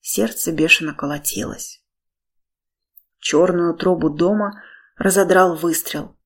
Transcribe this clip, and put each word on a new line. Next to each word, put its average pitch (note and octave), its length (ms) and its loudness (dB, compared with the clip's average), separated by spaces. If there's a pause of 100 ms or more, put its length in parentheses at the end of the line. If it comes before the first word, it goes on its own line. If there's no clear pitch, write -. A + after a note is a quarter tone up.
Сердце - 520 -4
бешено D#3 420 0
колотилось. - 880 -8 (1400)
Черную E3+ 540 2
утробу E3 360 0
дома G3+ 520 -2 (340)
разодрал F#3 580 4
выстрел D#3+ 720 -6